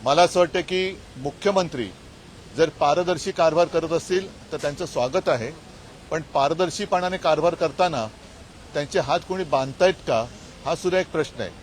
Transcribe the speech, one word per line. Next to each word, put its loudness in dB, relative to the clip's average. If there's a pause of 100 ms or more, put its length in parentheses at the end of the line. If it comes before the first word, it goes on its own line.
मला 4
असं 4
वाटतं 2
की -2 (200)
मुख्यमंत्री -2 (680)
जर 4
पारदर्शी 0
कारभार 4
करत -2
असतील -4
तर -6
त्यांचं -4
स्वागत -2
आहे, 0 (600)
पण -4
पारदर्शीपणाने 0
कारभार 2
करताना 0 (680)
त्यांचे -2
हात 0
कोणी -4
बांधतायत 2 (140)
का 0 (400)
हा -2
सुद्धा 0
एक -4
प्रश्न -4
आहे. -6 (140)